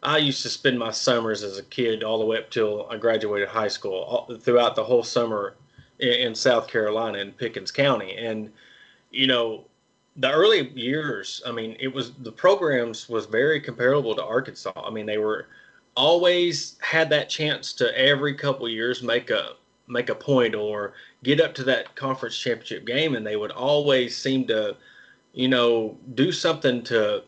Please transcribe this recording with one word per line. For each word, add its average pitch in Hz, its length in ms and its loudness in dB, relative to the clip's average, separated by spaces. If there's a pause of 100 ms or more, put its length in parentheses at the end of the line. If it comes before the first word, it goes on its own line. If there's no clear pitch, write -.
I 147 160 2
used 143 240 0
to 120 60 -6
spend 123 300 0
my 113 120 -4
summers 113 520 0
as 98 160 -8
a 95 60 -12
kid 113 380 -2
all 110 160 -2
the 110 60 0
way 113 140 0
up 113 120 -10
till 104 380 0
I 117 80 -8
graduated 104 520 0
high 107 200 0
school, 98 260 -6
all, 117 420 -4
throughout 120 400 4
the 110 80 0
whole 120 180 4
summer 110 540 -2 (420)
in, 135 100 0
in 120 260 0
South 117 340 2
Carolina 107 500 0
in 101 140 -8
Pickens 113 380 -8
County. 110 460 0
And, 110 340 -6 (600)
you 131 160 0
know, 117 380 0 (520)
the 135 140 0
early 160 400 4
years, 127 760 -6
I 123 60 -8
mean, 113 260 -8
it 131 140 -6
was, 131 220 -6
the - 180 -14
programs 147 760 2
was 110 180 -4
very 139 340 0
comparable 123 540 0
to - 100 -4
Arkansas. 110 500 -4
I - 160 -10
mean, 110 140 -8
they 107 140 -4
were 107 300 -2 (480)
always 175 840 2
had 160 300 2
that 151 180 2
chance - 460 -4
to 120 240 0
every 139 360 4
couple 139 340 -4
years 120 340 -4
make 117 280 -2
a, 107 260 -2 (320)
make 123 200 -4
a 113 60 0
point 123 400 2
or 104 400 -4 (280)
get 143 180 4
up 151 140 4
to 135 100 -6
that 123 320 0
conference 127 400 -4
championship 113 500 -4
game, 139 280 0
and 110 120 -4
they 107 100 -2
would 104 140 -4
always 135 680 2
seem 131 300 -2
to, 107 300 0 (580)
you 127 140 0
know, 117 480 2 (180)
do 143 180 2
something 143 520 0
to 107 440 0